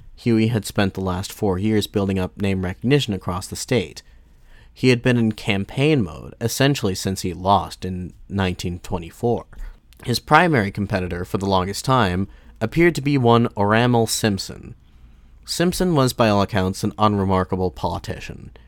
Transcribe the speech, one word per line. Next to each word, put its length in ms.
Huey 300
had 180
spent 300
the 80
last 280
four 280
years 280
building 320
up 220
name 240
recognition 480
across 340
the 100
state. 460
He 140
had 140
been 160
in 140
campaign 680
mode, 380
essentially 540
since 260
he 140
lost 500
in 300
nineteen 480
twenty-four. 640
His 140
primary 520
competitor 560
for 100
the 80
longest 400
time 420
appeared 360
to 80
be 160
one 300
Oramal 600
Simpson. 640
Simpson 500
was, 200
by 160
all 100
accounts, 440
an 120
unremarkable 760
politician. 800